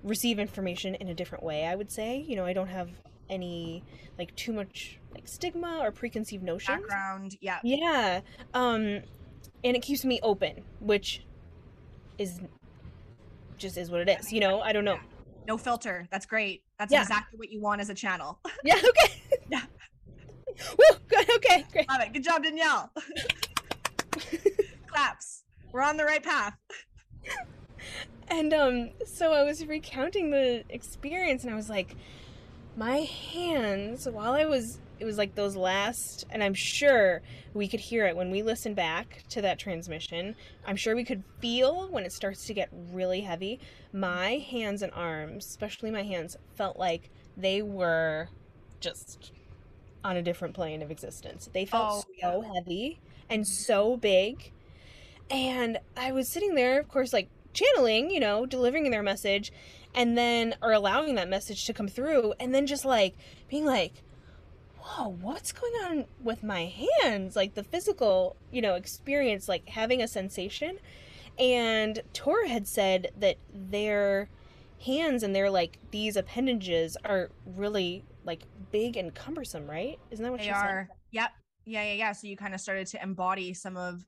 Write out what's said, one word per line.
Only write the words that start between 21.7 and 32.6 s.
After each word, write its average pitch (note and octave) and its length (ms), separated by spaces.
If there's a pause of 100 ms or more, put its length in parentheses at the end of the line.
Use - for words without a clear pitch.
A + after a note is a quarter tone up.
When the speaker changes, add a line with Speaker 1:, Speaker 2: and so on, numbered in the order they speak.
Speaker 1:
great. D4+ 160
Speaker 2:
Love C4 140
it. A3 100
Good C4+ 120
job, E4 180
Danielle. D4+ 540
<laughs> - 1900
Claps. - 580 (280)
We're B3 100
on D4+ 140
the D#4 80
right D4+ 180
path. A#3+ 320 (1700)
Speaker 1:
And, D#4+ 240
um, B3 380 (160)
so D#4+ 260
I D4 100
was D4+ 220
recounting D4+ 680
the B3+ 380
experience, C#4+ 760
and B3 80
I G#3+ 40
was G#3+ 140
like, G3 260 (800)